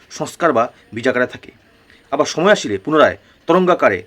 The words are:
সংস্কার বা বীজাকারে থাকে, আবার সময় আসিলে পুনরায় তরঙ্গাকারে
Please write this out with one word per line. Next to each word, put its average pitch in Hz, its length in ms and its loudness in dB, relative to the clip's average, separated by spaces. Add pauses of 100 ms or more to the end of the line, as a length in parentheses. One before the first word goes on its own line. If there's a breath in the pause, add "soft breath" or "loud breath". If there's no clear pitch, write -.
সংস্কার 175 440 -4
বা 117 200 -2 (200 soft breath)
বীজাকারে 123 340 -2
থাকে, - 240 -20 (600 soft breath)
আবার 143 140 0
সময় 175 260 0
আসিলে 131 260 0
পুনরায় 135 400 0 (300 soft breath)
তরঙ্গাকারে 165 600 2